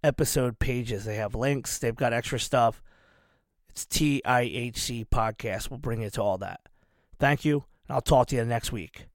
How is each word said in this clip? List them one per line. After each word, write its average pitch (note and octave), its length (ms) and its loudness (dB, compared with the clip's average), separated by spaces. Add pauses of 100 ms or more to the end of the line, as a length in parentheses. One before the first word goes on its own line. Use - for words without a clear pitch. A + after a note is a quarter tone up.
episode C3+ 560 2
pages. A#2 460 -2
They G#2+ 120 -4
have G#2+ 180 -4
links. C3 440 -2
They've A#2 160 0
got A#2+ 180 0
extra A#2 280 -2
stuff. A#2 420 2 (880)
It's - 160 -10
T D3 400 2
I B2 180 4
H A#2+ 360 -4
C A#2 260 -4
Podcast. A2 680 -2
We'll C3 80 -12
bring A#2 240 -4
you G#2 80 -6
to A2+ 120 -4
all G2 160 0
that. F#2 220 -10 (580)
Thank C#3+ 260 2
you, D3 200 2 (220)
and C3+ 80 -8
I'll C3+ 60 2
talk B2+ 280 4
to C3+ 80 -2
you A#2 80 0
next A#2 280 -2
week. F2+ 420 -12